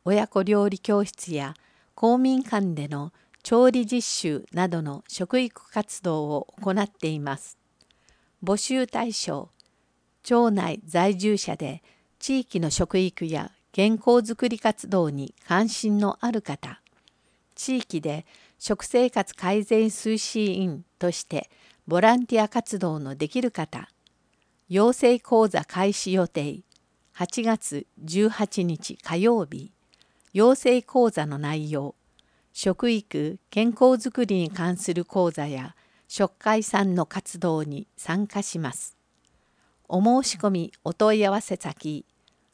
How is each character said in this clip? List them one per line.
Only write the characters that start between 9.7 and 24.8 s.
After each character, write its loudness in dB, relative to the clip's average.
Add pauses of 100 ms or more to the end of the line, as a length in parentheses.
町 4
内 -2
在 2
住 0
者 -6
で -10 (360)
地 -2
域 -4
の 0
食 0
育 -2
や -6 (200)
健 4
康 2
づ 0
く 0
り -4
活 -2
動 2
に -6 (120)
関 2
心 0
の 0
あ -2
る -4
方、 -10 (720)
地 -4
域 -6
で -6 (320)
食 -4
生 2
活 -4
改 0
善 4
推 -2
進 -2
員 -4 (140)
と 0
し -6
て -8 (380)
ボ 2
ラ 8
ン 0
テ 0
ィ 6
ア 0
活 -4
動 -2
の -8
で -4
き -4
る -2
方、 -8 (800)
養 4